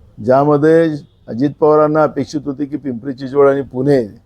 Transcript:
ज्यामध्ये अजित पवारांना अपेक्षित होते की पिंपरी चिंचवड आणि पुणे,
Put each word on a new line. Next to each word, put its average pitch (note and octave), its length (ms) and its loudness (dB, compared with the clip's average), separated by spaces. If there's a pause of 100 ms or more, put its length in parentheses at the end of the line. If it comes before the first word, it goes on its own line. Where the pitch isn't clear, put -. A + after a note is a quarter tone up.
(240)
ज्यामध्ये D3 720 2 (340)
अजित B2 220 -4 (100)
पवारांना D3+ 420 2
अपेक्षित C#3+ 420 -4
होते C#3 200 -8
की C#3 120 -10
पिंपरी C3 360 -8
चिंचवड C#3 360 0
आणि C#3 140 0
पुणे, B2+ 640 -2